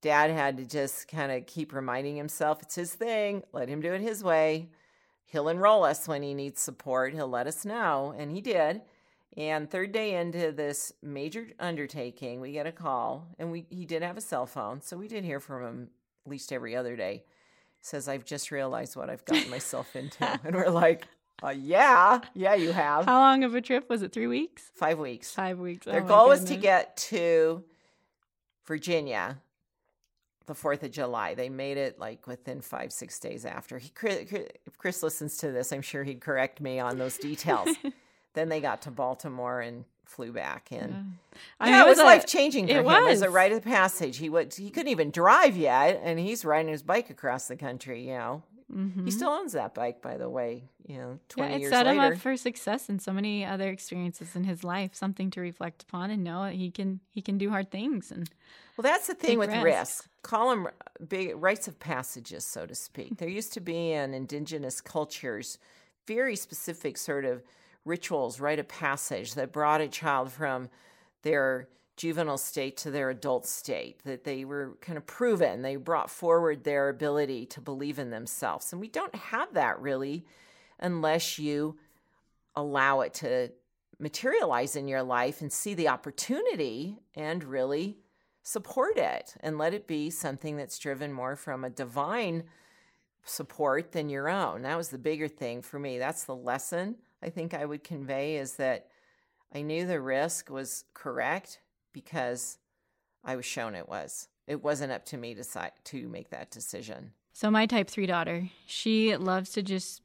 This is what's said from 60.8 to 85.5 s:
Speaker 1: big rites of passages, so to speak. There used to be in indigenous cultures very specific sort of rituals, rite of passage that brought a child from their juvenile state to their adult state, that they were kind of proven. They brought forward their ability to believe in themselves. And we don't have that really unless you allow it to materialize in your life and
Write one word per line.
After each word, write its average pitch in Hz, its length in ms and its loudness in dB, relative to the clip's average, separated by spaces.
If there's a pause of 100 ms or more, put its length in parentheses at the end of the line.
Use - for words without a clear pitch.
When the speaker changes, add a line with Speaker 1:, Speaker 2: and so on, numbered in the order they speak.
Speaker 1:
big 185 260 -4
rites 190 320 0
of 180 140 -14
passages, 127 640 -8
so - 180 -8
to - 120 -12
speak. - 420 -12
There 165 100 -6
used 202 260 -8
to 226 60 -10
be 170 300 -4
in 143 240 -2
indigenous 143 640 -6
cultures 131 800 -6 (480)
very 233 300 -2
specific - 600 -8
sort 143 280 -4
of 123 180 -2 (440)
rituals, 147 540 -4
rite 147 180 0
of 147 100 -6
passage 139 640 -4
that 131 200 -4
brought 151 260 4
a 151 80 -2
child 135 420 -2
from 131 380 -6 (540)
their 135 440 0 (300)
juvenile 160 400 -2
state 135 400 -6
to - 140 -8
their 139 180 -2
adult 127 380 -2
state, - 580 -8
that 135 200 -8
they 135 200 -6
were 139 380 -8
kind 165 160 -10
of 151 80 -14
proven. 165 560 2
They 135 140 -4
brought 151 340 -2
forward 165 540 4
their 143 260 2
ability 139 560 -2
to - 160 -16
believe 139 360 -6
in 131 120 -6
themselves. 113 600 -6
And 175 120 -8
we 226 60 -12
don't 339 260 -6
have 226 400 -6
that 135 260 2
really 139 460 -6 (520)
unless 165 600 0
you 151 400 -2 (760)
allow 139 460 2
it - 140 -2
to 127 360 -2 (480)
materialize 151 800 0
in 139 100 -6
your 135 160 -2
life 127 380 0
and 147 100 -6